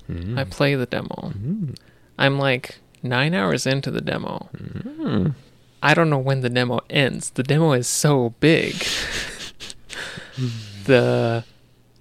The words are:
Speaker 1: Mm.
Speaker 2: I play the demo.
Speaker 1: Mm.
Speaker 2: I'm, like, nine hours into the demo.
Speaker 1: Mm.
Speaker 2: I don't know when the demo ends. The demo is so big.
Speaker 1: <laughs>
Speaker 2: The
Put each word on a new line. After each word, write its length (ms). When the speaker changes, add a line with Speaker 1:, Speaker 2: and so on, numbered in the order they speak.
Speaker 1:
Mm. 300
Speaker 2:
I 60
play 300
the 120
demo. 500
Speaker 1:
Mm. 400
Speaker 2:
I'm, 200
like, 400
nine 320
hours 320
into 240
the 120
demo. 520
Speaker 1:
Mm. 800
Speaker 2:
I 120
don't 160
know 80
when 240
the 80
demo 300
ends. 400
The 120
demo 300
is 160
so 520
big. 400
Speaker 1:
<laughs> 40
Speaker 2:
The 600